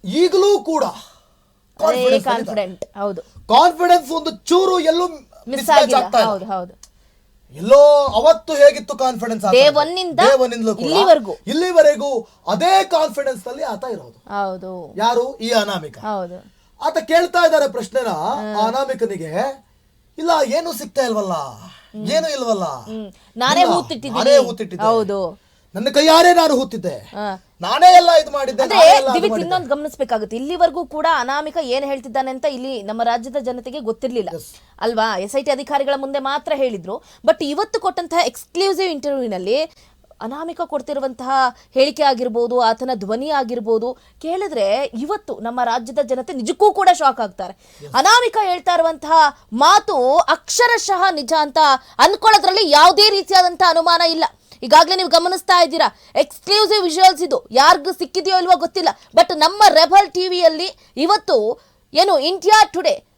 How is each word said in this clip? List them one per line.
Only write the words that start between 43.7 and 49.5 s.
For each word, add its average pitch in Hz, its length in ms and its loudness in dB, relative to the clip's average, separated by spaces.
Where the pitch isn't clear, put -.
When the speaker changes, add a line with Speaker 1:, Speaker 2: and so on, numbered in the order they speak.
Speaker 2:
ಕೇಳಿದ್ರೆ 285 640 -4
ಇವತ್ತು 285 560 -8
ನಮ್ಮ 240 240 -8
ರಾಜ್ಯದ 233 380 -6
ಜನತೆ 254 300 -6
ನಿಜಕ್ಕೂ 349 400 0
ಕೂಡ 381 200 2
ಶಾಕ್ 277 280 0
ಆಗ್ತಾರೆ. 190 640 -12
Speaker 1:
ಎಸ್. 143 100 -18
Speaker 2:
ಅನಾಮಿಕ 440 500 2
ಹೇಳ್ತಾ 359 300 -2
ಇರುವಂತಹ 320 600 2